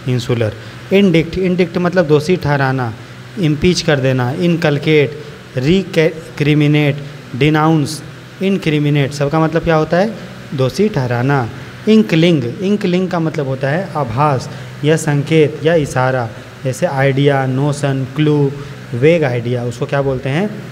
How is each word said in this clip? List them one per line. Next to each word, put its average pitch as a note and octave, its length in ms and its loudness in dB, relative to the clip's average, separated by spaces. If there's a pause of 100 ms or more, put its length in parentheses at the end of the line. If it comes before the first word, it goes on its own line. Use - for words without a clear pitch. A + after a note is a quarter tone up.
insular। A#2 460 0 (400)
Indict, F3 440 4
indict F3+ 400 0
मतलब F3 300 2
दोषी D3+ 280 4
ठहराना, C3+ 580 0 (460)
impeach E3 420 2
कर D3 180 2
देना, B2+ 320 0
inculcate, D#3 880 2 (380)
recreaminate, D3+ 1400 2 (380)
denounce, D3+ 680 2 (380)
incriminate, D3+ 720 0
सबका D3 280 -2
मतलब D#3+ 240 0
क्या E3 120 2
होता D#3 220 2
है? G#3 180 0 (380)
दोषी C#3 360 0
ठहराना। B2+ 600 0 (400)
inkling, F3 540 4
inkling F#3 640 -2
का F3 100 -2
मतलब D3+ 280 -2
होता C3+ 220 -4
है F#3 260 -2
आभास C3+ 540 0 (340)
या D#3 140 4
संकेत D3 640 2
या E3 120 2
इशारा, B2+ 540 0 (340)
जैसे C3+ 220 -4
idea, C#3 600 2
notion, C3+ 680 -2
clue, D3 360 2 (420)
vague D3+ 300 4
idea, B2 400 -2
उसको B2 220 -4
क्या C#3 160 -2
बोलते C3+ 280 -2
हैं? G3 420 -2